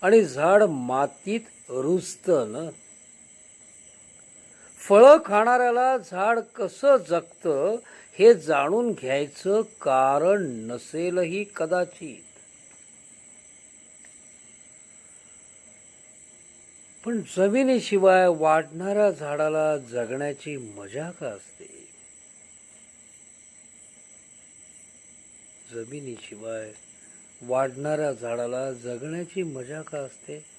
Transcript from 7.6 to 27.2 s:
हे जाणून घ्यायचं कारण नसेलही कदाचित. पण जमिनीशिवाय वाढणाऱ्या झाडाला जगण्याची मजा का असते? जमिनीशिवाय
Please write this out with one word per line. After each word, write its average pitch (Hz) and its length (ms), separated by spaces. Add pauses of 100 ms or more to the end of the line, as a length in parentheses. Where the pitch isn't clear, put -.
हे 226 160
जाणून 160 580
घ्यायचं 147 720
कारण 147 800
नसेलही 165 1000 (120)
कदाचित. 165 680 (4000)
पण 226 160 (160)
जमिनीशिवाय 202 920
वाढणाऱ्या 165 840
झाडाला 156 680
जगण्याची 131 800
मजा 110 540
का 165 160
असते? - 640 (3750)
जमिनीशिवाय 113 1000 (680)